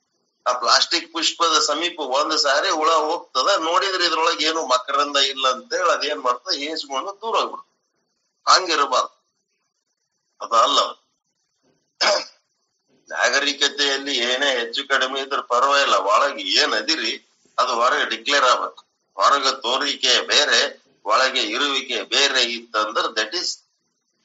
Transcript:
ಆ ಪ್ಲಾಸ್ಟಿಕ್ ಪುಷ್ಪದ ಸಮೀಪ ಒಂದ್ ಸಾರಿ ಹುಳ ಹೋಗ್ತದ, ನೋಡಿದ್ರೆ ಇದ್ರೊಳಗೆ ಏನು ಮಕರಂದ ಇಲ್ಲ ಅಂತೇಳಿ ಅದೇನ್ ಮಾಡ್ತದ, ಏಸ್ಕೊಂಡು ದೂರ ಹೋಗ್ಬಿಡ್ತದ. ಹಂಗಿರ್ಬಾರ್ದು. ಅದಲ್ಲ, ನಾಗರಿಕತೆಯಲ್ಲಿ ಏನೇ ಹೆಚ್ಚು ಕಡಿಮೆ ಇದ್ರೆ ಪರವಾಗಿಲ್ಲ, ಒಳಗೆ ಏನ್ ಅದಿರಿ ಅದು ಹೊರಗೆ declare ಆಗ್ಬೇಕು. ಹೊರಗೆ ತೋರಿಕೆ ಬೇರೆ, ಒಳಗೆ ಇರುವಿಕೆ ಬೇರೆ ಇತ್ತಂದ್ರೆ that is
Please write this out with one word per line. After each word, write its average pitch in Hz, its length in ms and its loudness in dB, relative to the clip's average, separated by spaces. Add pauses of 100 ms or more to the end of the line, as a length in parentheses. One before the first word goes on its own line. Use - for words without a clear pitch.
(480)
ಆ 123 60 2
ಪ್ಲಾಸ್ಟಿಕ್ - 600 0
ಪುಷ್ಪದ - 460 2
ಸಮೀಪ 156 400 -2
ಒಂದ್ 151 380 0
ಸಾರಿ 147 320 2
ಹುಳ 160 220 2
ಹೋಗ್ತದ, 165 680 0
ನೋಡಿದ್ರೆ 180 460 0
ಇದ್ರೊಳಗೆ 160 400 0
ಏನು 160 200 -2
ಮಕರಂದ 143 520 0
ಇಲ್ಲ 131 340 0
ಅಂತೇಳಿ 160 400 -2
ಅದೇನ್ 147 280 -2
ಮಾಡ್ತದ, - 340 -2
ಏಸ್ಕೊಂಡು 156 580 -6 (100)
ದೂರ 220 180 -2
ಹೋಗ್ಬಿಡ್ತದ. - 1120 -8
ಹಂಗಿರ್ಬಾರ್ದು. 147 720 0 (1200)
ಅದಲ್ಲ, - 600 2 (2000)
ನಾಗರಿಕತೆಯಲ್ಲಿ 139 1080 -2
ಏನೇ 127 420 0
ಹೆಚ್ಚು 120 280 -6
ಕಡಿಮೆ 135 340 -2
ಇದ್ರೆ 135 200 -4
ಪರವಾಗಿಲ್ಲ, 131 540 2
ಒಳಗೆ 135 480 0
ಏನ್ 120 300 0
ಅದಿರಿ 117 680 -4 (180)
ಅದು 123 160 0
ಹೊರಗೆ 120 340 0
declare 131 340 0
ಆಗ್ಬೇಕು. - 400 0 (320)
ಹೊರಗೆ 131 460 2
ತೋರಿಕೆ 131 600 0
ಬೇರೆ, 120 640 0 (220)
ಒಳಗೆ 131 380 2
ಇರುವಿಕೆ 131 600 -4
ಬೇರೆ 127 400 2
ಇತ್ತಂದ್ರೆ 117 640 -4
that - 280 -4
is - 220 -6 (680)